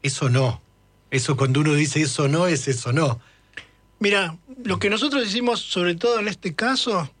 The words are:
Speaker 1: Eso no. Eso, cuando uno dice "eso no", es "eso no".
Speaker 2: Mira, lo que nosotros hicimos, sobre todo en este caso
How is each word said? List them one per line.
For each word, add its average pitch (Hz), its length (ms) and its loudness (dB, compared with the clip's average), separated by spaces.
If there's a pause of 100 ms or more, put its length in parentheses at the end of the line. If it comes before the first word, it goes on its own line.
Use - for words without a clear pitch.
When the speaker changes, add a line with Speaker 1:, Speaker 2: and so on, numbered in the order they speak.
Speaker 1:
Eso 139 280 -2
no. 127 320 2 (500)
Eso, 135 260 0
cuando 135 240 2
uno 151 120 4
dice 151 280 2
"eso 143 260 0
no", 165 200 2
es 151 200 0
"eso 123 260 -2
no". 139 260 2 (800)
Speaker 2:
Mira, 196 380 0 (260)
lo 185 160 -2
que 202 100 0
nosotros 254 360 0
hicimos, 233 360 -2
sobre 175 340 -2
todo 233 240 0
en 208 80 -2
este 180 280 -8
caso 220 540 -2 (100)